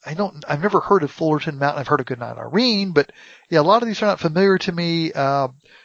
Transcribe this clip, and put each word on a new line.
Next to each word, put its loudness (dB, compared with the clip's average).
I -10
don't, -6
I've -4
never 2
heard 2
of -2
Fullerton -2
Mountain. -2
I've -8
heard 2
of -6
Goodnight -8
Irene, 0
but 2
yeah, 4
a -
lot 4
of -4
these -4
are 0
not 0
familiar 2
to -4
me. -2
Uh, 0